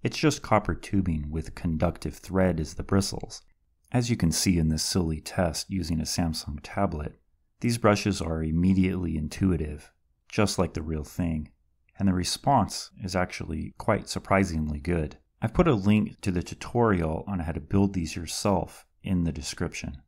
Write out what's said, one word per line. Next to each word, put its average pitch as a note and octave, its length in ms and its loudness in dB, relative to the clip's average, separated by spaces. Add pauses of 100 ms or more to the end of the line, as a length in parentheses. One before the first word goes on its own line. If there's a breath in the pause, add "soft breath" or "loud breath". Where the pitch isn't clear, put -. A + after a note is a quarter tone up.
It's - 140 -2
just D3+ 240 2
copper G2+ 340 2
tubing E2 540 0
with D#2 260 -6
conductive E2 600 -2
thread F#2 440 2
as D2+ 140 -4
the - 100 -8
bristles. - 580 -2 (500)
As A#2+ 180 0
you A#2 80 2
can E2 140 2
see F#2 260 2
in D#2+ 120 4
this D#2 140 0
silly D#2+ 380 0
test - 480 -2
using E2+ 300 -2
a D#2 40 -2
Samsung D#2 600 -4
tablet, E2 560 -4 (400)
these A#2 180 0
brushes G#2 440 4
are D#2+ 220 -2
immediately F2+ 760 2
intuitive, D#2 760 -2 (360)
just G#2 300 0
like F2 160 0
the E2 80 -6
real D#2+ 220 -4
thing, D#2 480 -4 (480)
and G2+ 80 2
the F#2+ 60 4
response F#2 760 0 (140)
is F#2+ 120 -4
actually F2 600 -4
quite - 320 -2
surprisingly E2 720 0
good. D#2+ 380 -2 (240)
I've A#2+ 120 -2
put F3 140 6
a C#3+ 80 4
link G#2 460 2
to G2+ 100 -4
the F2 100 -2
tutorial F2+ 840 0
on G2 120 -4
how E2 120 -4
to D#2+ 80 -4
build G2 340 2
these E2+ 220 -4
yourself F2 680 -4 (180)
in F2+ 220 0
the E2 60 0
description. - 760 -8